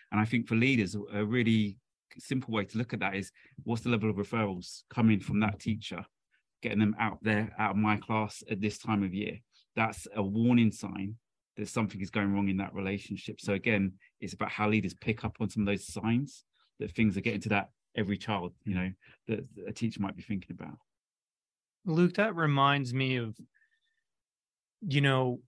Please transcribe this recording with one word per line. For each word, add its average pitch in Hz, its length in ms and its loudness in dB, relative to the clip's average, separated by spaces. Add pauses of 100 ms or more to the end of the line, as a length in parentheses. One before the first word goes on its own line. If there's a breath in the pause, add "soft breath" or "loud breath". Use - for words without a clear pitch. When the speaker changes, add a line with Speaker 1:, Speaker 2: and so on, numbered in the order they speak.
(120)
Speaker 1:
And 104 80 2
I 110 60 6
think 117 220 0
for 113 80 2
leaders, 113 400 4 (160)
a 104 120 0
really 110 540 2 (420)
simple 127 340 -4
way 104 120 0
to 110 120 -6
look 120 160 -4
at 104 60 -4
that 95 160 -2
is, 98 160 -6 (320 soft breath)
what's 113 180 -2
the 123 80 -2
level 110 200 2
of 95 60 0
referrals 98 760 -4
coming 110 300 6
from 101 220 -2
that 104 180 0
teacher, 104 460 -6 (560)
getting 107 180 -2
them 107 200 4
out 107 220 -2
there, 107 360 0
out 104 140 0
of 98 60 0
my 107 200 4
class 110 520 -4
at 98 120 -2
this 104 160 -2
time 104 260 0
of 90 100 -4
year? - 260 -6 (360 soft breath)
That's 110 400 -4
a 107 80 -2
warning 113 480 4
sign 98 440 -8 (420)
that 104 100 -6
something 101 340 -4
is 95 80 -6
going 101 240 0
wrong 98 160 2
in 95 80 0
that 98 160 -4
relationship. 98 680 -8
So 101 120 -2
again, 98 400 2 (260 soft breath)
it's 98 140 -10
about - 180 -4
how 107 180 0
leaders 101 240 2
pick - 320 -4
up 101 140 -4
on 104 100 0
some 107 140 -2
of 98 40 0
those 101 180 -2
signs 117 600 -2 (340)
that 98 120 -8
things 104 260 2
are 92 40 -4
getting 104 200 -2
to - 80 -4
that 101 200 0 (260)
every 101 220 0
child, 90 360 -4 (100)
you 98 120 -2
know, 92 160 0 (360 soft breath)
that 107 180 -4 (220)
a 107 40 -8
teacher 110 300 -4
might 92 140 -4
be 90 80 -16
thinking 92 340 -6
about. 80 200 -12 (1080)
Speaker 2:
Luke, 175 300 4
that 208 200 2
reminds 139 580 4
me 131 240 0
of, 113 180 -4 (1500)
you 139 140 4
know, 131 460 2